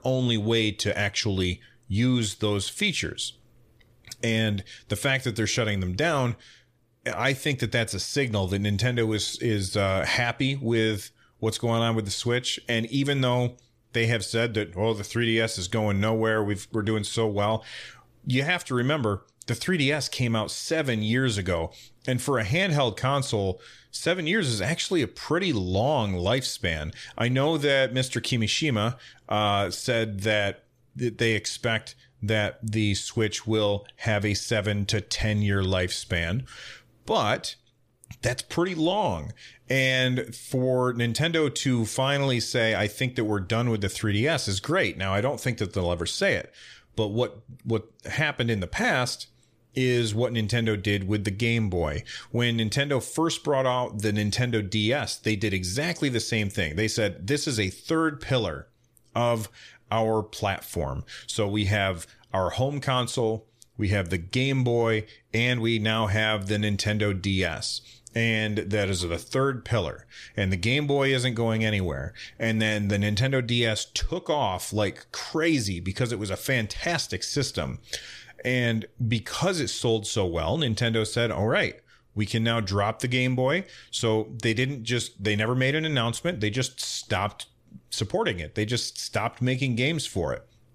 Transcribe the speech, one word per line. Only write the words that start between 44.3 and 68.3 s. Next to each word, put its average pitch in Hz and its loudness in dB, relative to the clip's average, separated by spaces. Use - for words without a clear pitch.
is 98 -2
great. 143 0
Now, 95 -2
I 101 2
don't 127 -2
think 123 -2
that 101 -4
they'll 87 2
ever 85 -2
say 185 0
it, - -6
but 110 0
what, 110 -2
what 113 -2
happened 143 0
in 104 0
the 87 -4
past 151 0
is 123 2
what 113 2
Nintendo 113 2
did 98 0
with 104 0
the 101 0
Game 113 0
Boy. 80 0
When 120 0
Nintendo 135 0
first - -2
brought 135 2
out 123 0
the 107 2
Nintendo 107 0
D 107 2
S, 135 -2
they 110 0
did 101 0
exactly 135 -2
the 120 0
same 107 0
thing. 80 -2
They 107 2
said, 101 -2
"This 143 0
is 123 0
a 95 0
third 160 0
pillar 95 -2
of 117 0
our 110 2
platform." 87 -4
So 107 -2
we 104 0
have 98 0
our 92 0
home 139 -2
console, 123 -2
we 104 0
have 98 0
the 92 0
Game 127 0
Boy, 113 2
and 120 2
we 113 2
now 110 2
have 107 2
the 104 2
Nintendo 104 0
D 95 2
S. 78 -4
And 110 0